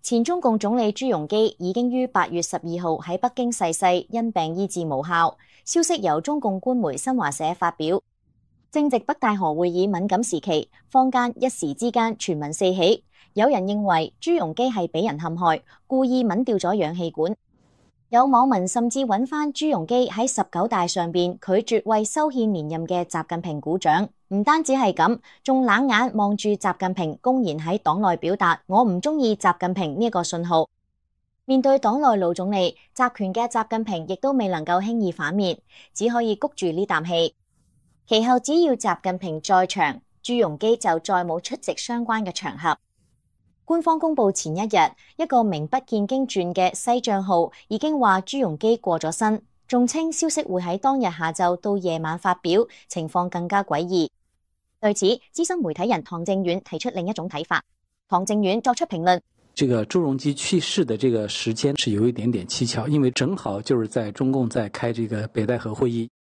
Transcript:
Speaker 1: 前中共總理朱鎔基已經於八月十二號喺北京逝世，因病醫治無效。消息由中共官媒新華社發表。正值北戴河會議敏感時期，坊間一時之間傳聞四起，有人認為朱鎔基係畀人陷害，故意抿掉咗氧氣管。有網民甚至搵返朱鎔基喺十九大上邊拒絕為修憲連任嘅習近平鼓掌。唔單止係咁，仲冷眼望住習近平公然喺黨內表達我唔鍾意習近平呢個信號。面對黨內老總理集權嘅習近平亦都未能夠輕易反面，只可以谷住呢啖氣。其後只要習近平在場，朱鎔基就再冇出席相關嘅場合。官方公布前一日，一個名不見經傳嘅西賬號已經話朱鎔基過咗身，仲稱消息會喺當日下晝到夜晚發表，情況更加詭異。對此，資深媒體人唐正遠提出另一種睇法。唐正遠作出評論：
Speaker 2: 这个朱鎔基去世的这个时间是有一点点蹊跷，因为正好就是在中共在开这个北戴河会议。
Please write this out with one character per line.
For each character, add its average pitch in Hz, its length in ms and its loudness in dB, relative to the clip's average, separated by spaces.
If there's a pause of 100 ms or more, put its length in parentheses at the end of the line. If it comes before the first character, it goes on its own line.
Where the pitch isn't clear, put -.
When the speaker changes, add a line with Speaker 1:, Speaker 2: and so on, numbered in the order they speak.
Speaker 1:
前 233 220 0
中 359 180 -2
共 226 160 2
總 214 200 0
理 214 160 2
朱 254 140 -6
鎔 160 200 -2
基 220 320 0
已 180 140 -4
經 240 180 0
於 254 160 -2
八 214 200 0
月 170 140 -4
十 165 140 -6
二 - 60 -4 (200)
號 160 160 0
喺 175 200 -6
北 247 180 0
京 240 160 -2
逝 175 220 -2
世， 190 120 -2 (240)
因 220 220 -2
病 160 240 -2
醫 196 120 0
治 175 180 -4
無 143 180 -2
效。 170 340 2 (280)
消 339 180 2
息 311 180 0
由 160 200 2
中 294 180 -2
共 196 200 -2
官 254 160 0
媒 170 220 0
新 262 180 -2
華 170 140 0
社 160 240 -2
發 175 180 0
表。 160 300 -2 (680)
正 294 200 2
值 247 80 2
北 - 220 -2
戴 214 160 0
河 165 180 -2
會 175 160 0
議 180 180 0
敏 190 200 -2
感 196 160 0
時 165 160 -4
期， 160 280 -2 (220)
坊 262 220 4
間 247 280 0
一 254 80 2
時 151 280 -4
之 233 160 -2
間 226 260 0
傳 156 220 -4
聞 147 120 -6
四 185 220 0
起， 190 300 2 (300)
有 214 140 4
人 269 180 2
認 214 160 -2
為 185 380 0
朱 339 120 -2
鎔 190 240 0
基 240 80 0
係 214 240 -2
畀 170 200 -2
人 147 120 -4
陷 165 180 -6
害， 165 240 2 (240)
故 262 180 0
意 254 200 2
抿 214 200 2
掉 226 140 0
咗 180 160 0
氧 170 220 0
氣 170 160 -4
管。 175 240 -2 (720)
有 240 160 6
網 262 240 6
民 185 180 2
甚 233 220 0
至 269 120 -2
搵 233 260 0
返 302 260 -4
朱 311 140 -2
鎔 190 180 0
基 247 240 2
喺 226 180 -2
十 - 240 -2
九 185 160 0
大 185 200 0
上 170 260 -2
邊 180 200 0
拒 220 440 0
絕 220 80 0
為 214 180 2
修 302 280 0
憲 226 200 0
連 156 160 -2
任 165 200 -6
嘅 175 180 -2
習 160 240 -6
近 170 120 -4
平 151 200 -6
鼓 165 160 -2
掌。 175 320 2 (200)
唔 202 140 0
單 311 200 2
止 269 80 -2
係 262 200 2
咁， 240 280 0 (240)
仲 262 220 2
冷 233 220 4
眼 240 280 2
望 208 200 0
住 214 140 -2
習 196 300 0
近 185 160 -2
平 160 260 -4
公 254 220 2
然 151 160 -2
喺 165 180 -2
黨 165 240 0
內 180 160 2
表 180 180 -2
達 175 300 0
我 202 180 4
唔 185 160 2
鍾 302 200 0
意 220 160 2
習 185 240 2
近 180 160 0
平 165 240 -2
呢 226 100 0
個 175 140 -2
信 170 200 -4
號。 165 240 4 (800)
面 262 160 4
對 269 160 6
黨 254 240 2
內 247 140 6
老 175 180 2
總 185 180 -4
理 185 200 2 (240)
集 254 80 2 (120)
權 190 160 -4
嘅 233 160 -2
習 226 220 -2
近 226 140 -2
平 175 240 -6
亦 190 80 -4
都 269 160 -2
未 240 160 2
能 160 180 -2
夠 175 160 2
輕 226 180 -2
易 185 120 0
反 160 200 -4
面， 190 280 0 (340)
只 220 160 -2
可 233 140 0
以 214 120 0
谷 - 200 -4
住 190 160 -4
呢 175 160 -2
啖 165 180 0
氣。 170 300 0 (680)
其 220 200 2
後 254 120 4
只 294 260 0
要 285 100 2
習 190 280 -2
近 180 160 -4
平 156 240 -8
在 185 240 4
場， 151 360 -2 (200)
朱 240 120 -4
鎔 180 240 2
基 220 180 2
就 170 240 0
再 180 240 0
冇 170 180 -2
出 - 200 -8
席 185 160 -4
相 240 280 -4
關 220 200 -2
嘅 180 80 -6
場 - 240 -8
合。 156 200 -2 (840)
官 330 180 0
方 320 160 2
公 320 160 0
布 233 160 4
前 160 240 -4
一 175 60 -4
日， 208 180 0 (380)
一 320 100 -2
個 254 160 2
名 165 260 0
不 262 100 -2 (100)
見 208 180 0
經 262 220 -2
傳 175 260 -2
嘅 185 220 2
西 - 240 -2
賬 202 220 -2
號 180 320 2 (160)
已 214 80 -2
經 302 200 -2
話 202 220 4
朱 262 200 -6
鎔 165 180 0
基 226 180 2
過 170 240 -2
咗 160 100 -2
身， 214 320 0 (280)
仲 247 180 2
稱 320 240 -2
消 320 160 -2
息 302 160 -2
會 180 180 -2
喺 175 160 -4
當 269 220 0
日 247 40 0
下 165 280 -2
晝 175 240 2
到 202 220 -2
夜 175 220 -2
晚 160 200 -4
發 185 160 0
表， 190 320 2 (220)
情 160 180 -6
況 180 220 0
更 175 180 -6
加 202 160 0
詭 156 220 -2
異。 175 240 0 (720)
對 208 120 2
此， 196 120 -2 (280)
資 330 140 -2
深 359 120 -4
媒 170 140 -2
體 175 140 -2
人 180 160 0
唐 170 220 -8
正 190 180 0
遠 175 160 0
提 - 180 -12
出 - 120 -6
另 180 180 -6
一 214 60 -4
種 165 160 -8
睇 156 160 -8
法。 - 180 -2 (460)
唐 185 160 0
正 208 140 0
遠 202 200 2
作 247 160 0
出 - 80 -2
評 170 180 -4
論： 180 200 2 (340)
Speaker 2:
这 147 100 2
个 117 200 2
朱 175 200 0
鎔 135 120 0
基 143 160 -2
去 170 260 0
世 - 240 0
的 117 140 -2
这 131 120 2
个 107 200 0
时 - 240 -4
间 139 260 0
是 113 120 0
有 104 140 2
一 123 60 4
点 120 180 -2
点 98 160 -2
蹊 - 240 -4
跷， 117 200 -4
因 147 120 4
为 127 100 4
正 151 240 0
好 104 260 -6
就 127 180 2
是 110 80 -2
在 107 240 -4
中 131 180 -2
共 131 200 0
在 113 180 -2
开 117 240 -4
这 113 160 -4
个 107 220 -4
北 110 160 -2
戴 120 120 0
河 110 160 -6
会 123 160 0
议。 117 200 -4 (120)